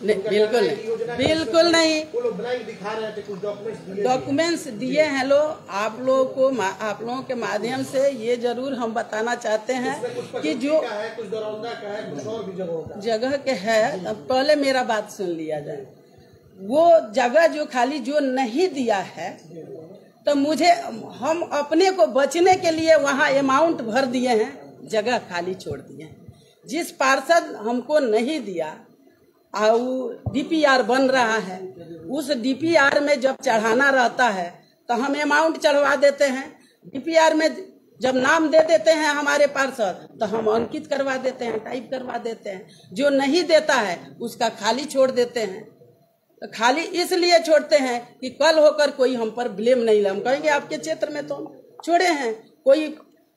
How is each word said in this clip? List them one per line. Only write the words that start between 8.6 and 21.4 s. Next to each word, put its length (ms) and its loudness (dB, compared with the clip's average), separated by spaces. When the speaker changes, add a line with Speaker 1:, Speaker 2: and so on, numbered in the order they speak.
Speaker 1:
हम 200 -4
बताना 420 -2
चाहते 380 -2
हैं 240 -4
Speaker 2:
इसमें 180 -8
कुछ 100 -8
Speaker 1:
कि 40 -16
Speaker 2:
पचमढ़ी 240 -4
Speaker 1:
जो 280 0
Speaker 2:
का 80 -6
है, 260 -8
कुछ 100 -10
दरौंदा 440 -8
का 200 -12
है, 260 -10
कुछ 120 -10
और 160 -8
भी 140 -10
जगहों 240 -6
का। 180 -12
Speaker 1:
जगह 380 -2
के 140 -4
है। 540 0
अब 100 -6
पहले 400 0
मेरा 280 0
बात 280 -4
सुन 160 -8
लिया 320 -6
जाए। 280 -12
वो 540 4
जगह 340 4
जो 180 -2
खाली 340 -2
जो 200 -2
नहीं 500 0
दिया 280 0
है, 400 -8
तो 100 2
मुझे, 360 4
हम 280 -4